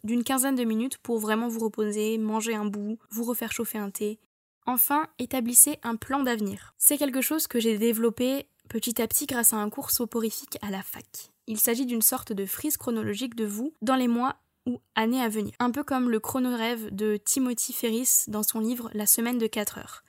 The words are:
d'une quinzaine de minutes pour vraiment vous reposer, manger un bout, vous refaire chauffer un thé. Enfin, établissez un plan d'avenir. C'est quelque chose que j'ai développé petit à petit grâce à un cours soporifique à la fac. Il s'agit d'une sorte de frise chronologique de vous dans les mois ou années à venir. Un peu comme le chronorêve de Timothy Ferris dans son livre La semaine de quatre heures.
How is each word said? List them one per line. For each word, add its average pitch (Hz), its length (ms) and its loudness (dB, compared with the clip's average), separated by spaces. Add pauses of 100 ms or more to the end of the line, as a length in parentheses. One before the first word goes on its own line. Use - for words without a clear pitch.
d'une 233 200 0
quinzaine 262 300 4
de 247 100 2
minutes 226 340 0
pour 233 200 -2
vraiment 220 300 0
vous 226 120 -4
reposer, 214 560 0
manger 220 380 0
un 208 100 -2
bout, 208 340 -4 (120)
vous 226 140 -4
refaire 226 280 -4
chauffer - 240 -4
un 202 140 -4
thé. 214 280 -4 (460)
Enfin, 277 420 2 (120)
établissez 247 640 4
un 233 140 -2
plan 269 260 -2
d'avenir. 214 560 -2
C'est 294 200 4
quelque 262 220 0
chose 311 260 0
que 240 140 0
j'ai 226 160 2
développé 233 680 0 (240)
petit 226 320 -2
à 226 40 0
petit 285 200 -2
grâce 240 260 4
à 220 60 -2
un 208 100 -2
cours 277 220 -8
soporifique 226 720 -2
à 208 80 -6
la 196 120 -6
fac. - 480 -14 (160)
Il 214 140 -4
s'agit 240 260 2
d'une 233 160 0
sorte - 300 0
de 196 140 -2
frise - 320 -4
chronologique 220 560 -4
de 226 100 -2
vous 214 380 -4
dans 262 140 4
les 247 120 4
mois 240 280 0 (280)
ou 247 160 -4 (140)
années 226 260 2
à 233 80 2
venir. 214 300 -2
Un 247 140 2
peu 285 100 -2
comme 254 260 0
le 220 120 2
chronorêve 233 760 -2
de 208 220 2
Timothy 247 560 0
Ferris 233 560 2
dans 214 160 -2
son 226 160 0
livre 233 340 -2
La 208 120 -2
semaine 240 320 2
de 226 100 2
quatre - 300 -4
heures. - 300 -14